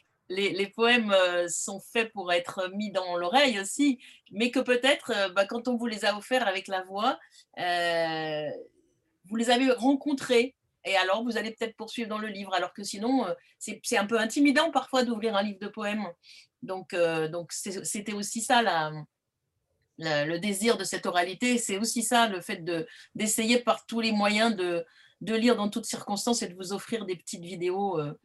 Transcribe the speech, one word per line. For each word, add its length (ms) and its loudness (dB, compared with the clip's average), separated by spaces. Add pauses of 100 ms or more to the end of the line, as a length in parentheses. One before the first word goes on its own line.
(300)
les, 220 0
les 160 0
poèmes, 440 4
euh, 360 4
sont 320 -6
faits 320 -2
pour 220 -4
être 420 -2
mis 160 -6
dans 240 -2
l'oreille 440 2
aussi, 400 0 (320)
mais 200 0
que 80 2
peut-être, 560 2
euh, 140 0
bah, 160 2
quand 220 -6
on 100 0
vous 100 -4
les 180 -4
a 120 2
offerts 300 0
avec 200 -4
la 160 -2
voix, 360 -2 (400)
euh, 920 0 (760)
vous 100 -8
les 140 0
avez 220 4
rencontrés. 840 2 (280)
Et 140 -2
alors, 260 2
vous 140 -2
allez 140 -4
peut-être 240 -8
poursuivre 340 -8
dans 100 -4
le 80 -6
livre, 260 -8
alors 200 -2
que 100 -12
sinon, 440 0
euh, 60 -2 (260)
c'est, 240 -10
c'est 140 0
un 80 2
peu 140 0
intimidant 520 4
parfois 320 2
d'ouvrir 320 -2
un 80 2
livre 160 -4
de 80 -8
poèmes. 380 -4 (560)
Donc, 320 -10
euh, 340 2
donc 240 -8
c'est, 340 -8
c'était 280 -6
aussi 280 -4
ça, 220 4
la, 280 0 (1080)
la, 260 0
le 140 -2
désir 380 2
de 60 -4
cette 220 -4
oralité, 540 2
c'est 180 -4
aussi 240 -2
ça, 260 4
le 140 -4
fait 240 -8
de, 220 -4 (260)
d'essayer 460 2
par 260 0
tous 160 -4
les 100 0
moyens 440 4
de, 300 -2 (360)
de 140 -2
lire 200 4
dans 140 0
toutes 160 -6
circonstances 560 -2
et 60 -6
de 80 -12
vous 180 -8
offrir 320 -6
des 100 -4
petites 300 -12
vidéos, 540 -2
euh. 260 -6